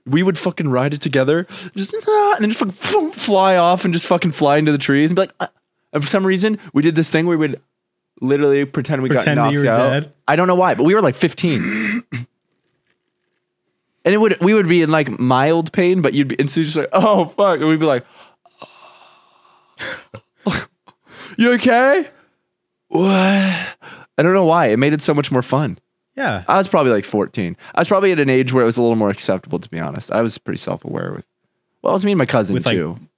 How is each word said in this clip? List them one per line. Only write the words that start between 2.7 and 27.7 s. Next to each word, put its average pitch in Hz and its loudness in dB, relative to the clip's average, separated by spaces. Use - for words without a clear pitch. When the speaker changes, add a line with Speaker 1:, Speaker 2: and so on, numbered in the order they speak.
Speaker 1:
fly 190 2
off 175 2
and 180 -2
just 165 -4
fucking 175 0
fly 143 2
into 151 2
the 143 0
trees 139 2
and 175 -2
be 285 2
like, - -6
"Ah." - -8
And 151 -2
for 147 -6
some 190 0
reason, 190 0
we 139 2
did 165 2
this 160 0
thing 160 0
where 175 0
we 156 0
would 131 -8
literally 139 2
pretend 139 -4
we 131 -2
Speaker 2:
Pretend 143 2
Speaker 1:
got 117 2
Speaker 2:
that 139 0
you 143 0
Speaker 1:
knocked 117 2
Speaker 2:
were 123 2
Speaker 1:
out. 135 2
Speaker 2:
dead? - -20
Speaker 1:
I 151 4
don't 180 2
know 180 2
why, 180 2
but 127 0
we 180 4
were, 214 2
like, 139 2
fifteen. 107 -2
And 123 -10
it 208 2
would, 208 2
we 196 4
would 202 2
be 175 4
in, 156 2
like, 156 0
mild 139 0
pain, 185 2
but 139 0
you'd 139 0
be 123 -6
instantly 143 -2
just 156 -6
like, 143 -4
"Oh, 190 2
fuck." 185 0
And 156 0
we'd 156 2
be 160 0
like, 127 -2
<laughs> 196 -4
"You 240 4
okay?" 262 2
What? 185 2
I 147 2
don't 180 4
know 196 2
why. 160 2
It 110 2
made 143 2
it 151 -2
so 156 0
much 143 -2
more 127 0
fun. 131 -2
Speaker 2:
Yeah. 113 -6
Speaker 1:
I - 2
was 190 0
probably, 143 2
like, 104 0
fourteen. 95 -4